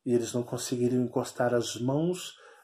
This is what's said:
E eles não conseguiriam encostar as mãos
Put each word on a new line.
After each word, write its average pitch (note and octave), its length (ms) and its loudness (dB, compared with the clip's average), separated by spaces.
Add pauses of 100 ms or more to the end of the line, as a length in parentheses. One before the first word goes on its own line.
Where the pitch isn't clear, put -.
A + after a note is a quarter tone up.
E B2+ 80 0
eles A2+ 220 2
não A#2+ 80 0
conseguiriam B2 600 0
encostar B2 520 0
as A#2 220 0
mãos D3 600 -2 (280)